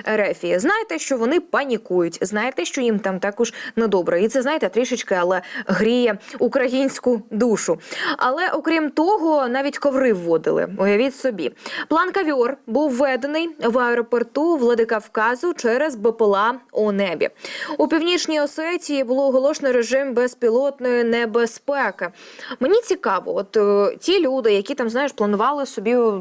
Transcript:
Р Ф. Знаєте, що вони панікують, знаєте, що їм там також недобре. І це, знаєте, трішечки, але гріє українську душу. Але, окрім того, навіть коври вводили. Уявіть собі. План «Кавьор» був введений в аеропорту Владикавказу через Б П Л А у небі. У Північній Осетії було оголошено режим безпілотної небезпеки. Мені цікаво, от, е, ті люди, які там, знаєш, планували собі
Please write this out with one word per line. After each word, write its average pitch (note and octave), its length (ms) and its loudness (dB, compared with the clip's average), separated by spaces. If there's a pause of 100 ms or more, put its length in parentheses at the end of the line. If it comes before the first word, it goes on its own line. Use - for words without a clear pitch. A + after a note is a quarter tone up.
Р G#3+ 120 2
Ф. F#3 240 -2 (160)
Знаєте, G4 380 0
що - 180 -2
вони B3+ 240 2
панікують, G#3 800 -2
знаєте, G#3+ 440 -2
що - 160 -4
їм A3+ 180 2
там F#3+ 200 -4
також G3+ 360 -2 (220)
недобре. F#3 460 2
І A3 60 4
це, C4 140 0
знаєте, C#4 260 0
трішечки, A#3+ 460 -2
але F3+ 280 0 (240)
гріє A3 520 2 (200)
українську B3+ 920 0
душу. A3 480 0 (400)
Але, D#4 300 0
окрім D#4 420 0
того, D#4 580 2
навіть C4+ 300 -2
коври C4 340 2 (180)
вводили. D#3+ 380 2 (100)
Уявіть G#3 380 2
собі. F#3+ 360 -2 (360)
План E4+ 240 2
«Кавьор» C#4 440 0 (100)
був C#4 240 0
введений C#4 580 0 (160)
в A#3+ 140 2
аеропорту A#3+ 800 0
Владикавказу A#3 960 0
через B3+ 420 0
Б A3 160 0
П A3 120 0
Л G3+ 120 4
А G#3+ 160 2 (200)
у G#3+ 200 0
небі. G3 360 0 (500)
У D4 100 2
Північній D#4+ 520 0
Осетії D4 640 -2
було C4 220 0
оголошено C#4 460 2
режим B3 420 0
безпілотної B3 880 0
небезпеки. A#3 1040 -2 (520)
Мені F#4 200 4
цікаво, F#3+ 560 -2
от, G3 200 -4
е, G3+ 440 4
ті F#4 200 2
люди, C4 320 2
які G3+ 220 0
там, A#3 160 -2
знаєш, C4 220 0
планували A3+ 540 0
собі A3+ 300 0 (240)